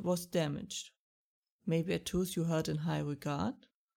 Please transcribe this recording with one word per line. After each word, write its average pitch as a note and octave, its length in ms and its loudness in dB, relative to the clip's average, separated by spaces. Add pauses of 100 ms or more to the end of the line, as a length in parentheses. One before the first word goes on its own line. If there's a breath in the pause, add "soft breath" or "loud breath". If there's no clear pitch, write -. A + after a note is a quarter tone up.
was F3 240 0
damaged, - 640 -2 (720)
maybe E3 280 2
a E3+ 60 0
tooth F3+ 360 -2
you E3+ 80 2
held D#3+ 260 2
in D#3 80 0
high D#3 220 0
regard, D3 560 -2 (420)